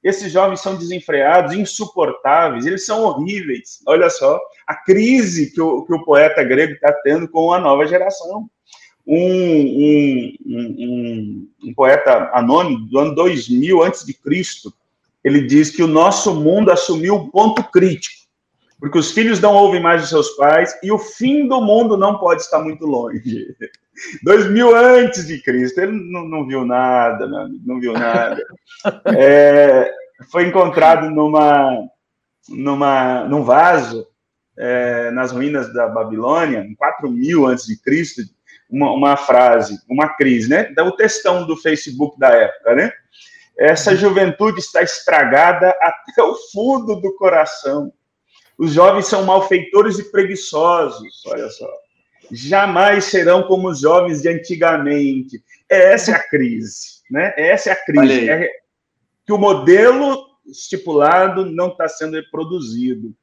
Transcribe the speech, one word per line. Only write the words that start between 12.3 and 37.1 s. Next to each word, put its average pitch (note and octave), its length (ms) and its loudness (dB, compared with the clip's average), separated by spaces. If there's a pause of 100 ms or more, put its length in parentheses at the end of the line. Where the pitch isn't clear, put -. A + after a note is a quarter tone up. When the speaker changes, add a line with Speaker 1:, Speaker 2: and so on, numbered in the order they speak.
Speaker 1:
anônimo B2 540 0
do C3 140 -2
ano D3 140 -2
dois D3+ 340 -2
mil D#3+ 340 2
antes F3+ 240 -2
de C#3 80 -14
Cristo, - 580 -8 (520)
ele C#3+ 220 2
diz D3 240 2
que F3+ 120 -4
o E3 60 2
nosso F3 460 2
mundo F3 360 2
assumiu F3 460 0
um D3+ 140 -6
ponto A3 340 2
crítico, - 580 -2 (580)
porque C#3+ 180 -2
os D#3 140 -2
filhos A3 280 0
não G#3 140 4
ouvem F#3+ 260 4
mais E3+ 240 2
os C#3+ 40 -10
seus D3+ 220 0
pais D#3 520 2
e F#3+ 100 -6
o G#3+ 60 0
fim C4+ 500 -2
do C4 120 0
mundo G#3+ 360 2
não G3+ 220 0
pode E3+ 240 0
estar D#3 180 -4
muito D#3 260 -10
longe. A#2 720 -8
<laughs> - 680 -20
Dois G3 260 4
mil A#3 240 6
antes A#3+ 520 4
de D3+ 160 -10
Cristo, B2+ 380 -2
ele G3 120 -2
não, F3+ 340 -10
não D#3 200 -8
viu C3 180 -6
nada, B2 640 0
meu G2+ 120 -10
amigo, - 260 -14
não B2+ 140 -8
viu A#2+ 120 -6
nada. A#2 500 -4
<laughs> - 100 -16 (640)
É, C#3+ 720 6 (440)
foi F3 160 0
encontrado E3 640 4
numa, D3 760 2 (640)
numa, C3+ 800 -2
num C#3+ 160 -2
vaso, B2 600 2 (520)
é, B2 540 -4
nas B2+ 180 -4
ruínas B2+ 420 -6
da A#2+ 160 -2
Babilônia, A#2 720 -4
em G#2+ 140 -14
quatro D3+ 360 -6